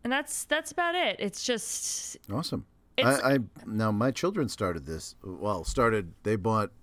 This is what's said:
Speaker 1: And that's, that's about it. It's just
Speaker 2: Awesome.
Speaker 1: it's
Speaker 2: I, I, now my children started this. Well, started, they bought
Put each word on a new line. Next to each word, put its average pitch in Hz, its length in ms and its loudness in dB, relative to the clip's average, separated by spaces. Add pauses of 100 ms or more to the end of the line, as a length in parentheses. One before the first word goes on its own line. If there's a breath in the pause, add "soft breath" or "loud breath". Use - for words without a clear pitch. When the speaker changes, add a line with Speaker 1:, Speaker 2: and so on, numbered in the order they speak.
Speaker 1:
And 240 100 0
that's, 285 320 -2
that's 311 280 -2
about 339 220 0
it. 294 240 0
It's - 260 -4
just - 720 -4 (160)
Speaker 2:
Awesome. - 320 -4 (320)
Speaker 1:
it's 123 100 4 (160)
Speaker 2:
I, 135 120 6
I, 135 40 4 (280)
now 110 260 2
my 113 180 4
children 170 380 0
started 85 380 -2
this. 80 360 -8
Well, 95 420 -4
started, 110 480 2 (100)
they 107 140 2
bought 107 340 2 (120)